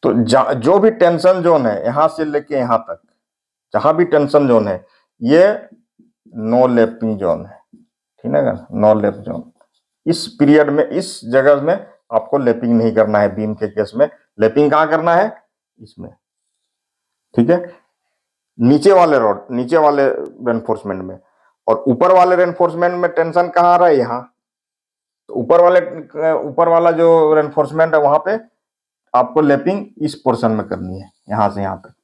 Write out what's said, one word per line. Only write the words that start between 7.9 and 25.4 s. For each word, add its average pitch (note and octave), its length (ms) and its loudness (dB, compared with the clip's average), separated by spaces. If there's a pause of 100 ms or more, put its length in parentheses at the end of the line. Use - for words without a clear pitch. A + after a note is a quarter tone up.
ठीक - 20 -
है C#3+ 180 -2
ना, A2+ 280 -6
नो G#2+ 220 2
लैप G2+ 220 -2
जोन। F2+ 280 -12 (640)
इस D#3+ 200 -4 (120)
period D3 320 4
में, D3 140 0
इस - 420 -8
जगह C3+ 360 2
में D#3+ 120 0 (360)
आपको A2+ 280 -2
lapping A#2+ 340 0
नहीं A2+ 220 2
करना G#2+ 240 2
है। G2+ 160 0
beam G#2+ 200 -6
के G#2+ 140 -8
केस G#2 260 -6
में C#3 140 0 (300)
Lapping A2+ 320 2
कहाँ D#3 180 0
करना D#3+ 260 0
है, G3+ 160 0 (480)
इसमें, - 320 -20 (1200)
ठीक A#2+ 160 2
है, F3 120 2 (960)
नीचे D3 340 4
वाले E3 260 4
road, G#2+ 340 -2
नीचे B2 260 -2
वाले C#3+ 300 2
reinforcement G#2+ 960 -6
में। F#2 160 -14 (480)
और - 220 -2
ऊपर F#3 260 2
वाले F3+ 220 4
reinforcement F3 580 0
में F3+ 180 -2
tension E3 380 -2
कहाँ F3 220 2
आ F3 40 4
रहा F3 120 4
है, D3+ 80 4
यहाँ। B2 260 -2 (1080)
तो - 80 -16
ऊपर B2+ 260 2